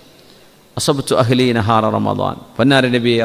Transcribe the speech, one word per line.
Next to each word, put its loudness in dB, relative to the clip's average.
"അസബ്തു -2
അഹ്ലി 2
നഹാറ 0
റമദാൻ." -2
"പൊന്നാര 2
നബിയെ, 0